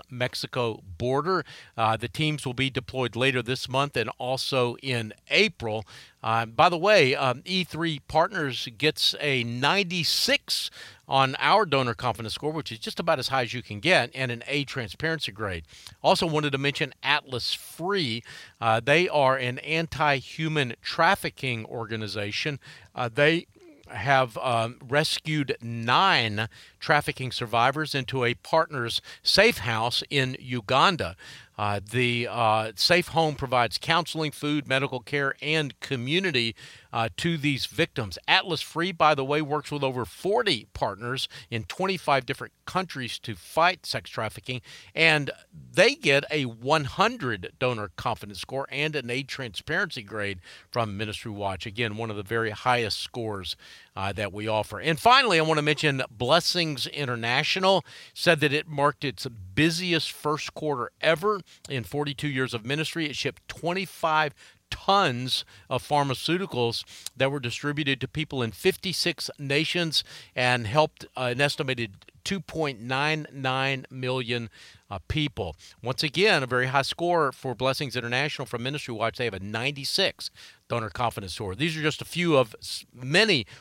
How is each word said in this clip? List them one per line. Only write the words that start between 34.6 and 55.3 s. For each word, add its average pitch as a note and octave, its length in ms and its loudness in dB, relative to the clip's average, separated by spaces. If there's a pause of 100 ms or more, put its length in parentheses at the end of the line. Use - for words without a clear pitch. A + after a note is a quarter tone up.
medical C3 320 -2
care, C#3 400 -4
and D3+ 420 -2
community, C3 720 0 (360)
uh, A2+ 260 0
to E3+ 200 0
these C#3 300 0
victims. A#2+ 500 -2 (100)
Atlas F3 340 2
Free, E3+ 300 -4
by D#3+ 240 4
the C3+ 100 0
way, D3 160 0
works D3 300 -4
with D3 120 -4
over B2+ 220 -2
forty F#3+ 680 0
partners A#2+ 540 -4 (220)
in A#2 140 -4
twenty-five D#3+ 640 0
different B2 280 -8 (120)
countries C#3+ 540 -4
to A2 160 -8
fight E3+ 500 0
sex - 240 -6
trafficking, A#2 520 -6 (340)
and D3+ 360 4 (220)
they D3+ 420 4
get C#3+ 360 4
a D3+ 140 0
one B2+ 400 0
hundred C#3+ 720 -2
donor A2+ 360 -2
confidence G#2 440 -6
score C3+ 320 -6
and D3 240 -2
an B2 140 -6
aid C3 180 -4
transparency C#3 760 -6
grade G2+ 360 -6 (320)
from A2 260 -2
Ministry G#2+ 340 -6
Watch. G2 360 -6
Again, G#2+ 300 -4
one A2+ 140 -4
of G#2 60 -10
the G#2 60 -6
very A2+ 280 -2
highest A2+ 480 0
scores, G#2 560 -8 (400)
uh, G2 180 -4
that G2+ 200 -4
we G#2+ 140 -6
offer. G#2+ 320 -2
And D3+ 200 -2
finally, A#3+ 400 8